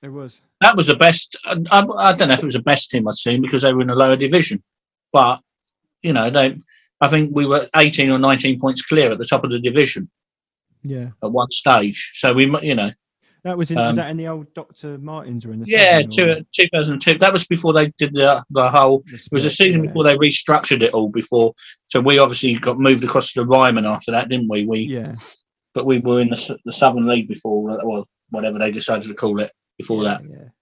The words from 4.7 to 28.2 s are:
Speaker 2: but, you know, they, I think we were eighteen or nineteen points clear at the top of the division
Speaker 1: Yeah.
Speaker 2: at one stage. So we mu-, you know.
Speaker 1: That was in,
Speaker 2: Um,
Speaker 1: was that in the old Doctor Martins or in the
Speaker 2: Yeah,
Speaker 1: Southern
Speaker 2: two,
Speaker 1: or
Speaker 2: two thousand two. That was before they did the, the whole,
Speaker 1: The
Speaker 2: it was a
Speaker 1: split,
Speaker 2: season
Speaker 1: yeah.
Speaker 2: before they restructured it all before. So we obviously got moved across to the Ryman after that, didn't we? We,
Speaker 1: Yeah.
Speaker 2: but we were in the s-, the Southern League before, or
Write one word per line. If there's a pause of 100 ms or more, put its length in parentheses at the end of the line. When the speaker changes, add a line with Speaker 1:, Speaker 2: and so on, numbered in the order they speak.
Speaker 2:
but, (640)
you
know,
they, (420)
I
think
we
were
eighteen
or
nineteen
points
clear
at
the
top
of
the
division (720)
Speaker 1:
Yeah. (140)
Speaker 2:
at
one
stage.
So
we
mu-,
you
know. (540)
Speaker 1:
That
was
in,
Speaker 2:
Um,
Speaker 1:
was
that
in
the
old
Doctor
Martins
or
in
the
Speaker 2:
Yeah,
Speaker 1:
Southern
Speaker 2:
two,
Speaker 1:
or (180)
Speaker 2:
two
thousand
two.
That
was
before
they
did
the,
the
whole,
Speaker 1:
The
Speaker 2:
it
was
a
Speaker 1:
split,
Speaker 2:
season
Speaker 1:
yeah.
Speaker 2:
before
they
restructured
it
all
before. (300)
So
we
obviously
got
moved
across
to
the
Ryman
after
that,
didn't
we?
We,
Speaker 1:
Yeah. (600)
Speaker 2:
but
we
were
in
the
s-, (140)
the
Southern
League
before,
or (260)